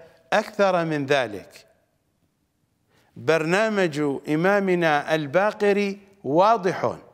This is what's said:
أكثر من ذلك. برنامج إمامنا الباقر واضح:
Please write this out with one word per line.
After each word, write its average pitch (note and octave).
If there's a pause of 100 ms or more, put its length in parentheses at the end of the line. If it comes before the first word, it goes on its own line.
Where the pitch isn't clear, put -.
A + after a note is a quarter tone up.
(320)
أكثر F#3+
من D3+
ذلك. A#2 (1500)
برنامج E3 (280)
إمامنا E3+
الباقر G3 (280)
واضح: F3 (180)